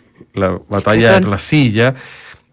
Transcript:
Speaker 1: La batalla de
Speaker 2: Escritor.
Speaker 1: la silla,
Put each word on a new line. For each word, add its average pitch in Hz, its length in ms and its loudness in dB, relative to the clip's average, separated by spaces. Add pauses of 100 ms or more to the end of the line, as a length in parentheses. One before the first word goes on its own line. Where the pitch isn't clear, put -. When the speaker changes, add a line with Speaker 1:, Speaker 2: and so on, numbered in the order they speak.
(340)
Speaker 1:
La 92 340 -4
batalla 107 400 0
de 190 60 4
Speaker 2:
Escritor. 185 160 0
Speaker 1:
la 101 80 -4
silla, 127 560 0 (580)